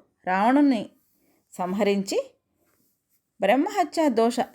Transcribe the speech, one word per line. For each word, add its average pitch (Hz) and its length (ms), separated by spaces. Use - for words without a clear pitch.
రావణుని 233 600
సంహరించి, 202 800
బ్రహ్మహత్య 311 680
దోష 226 260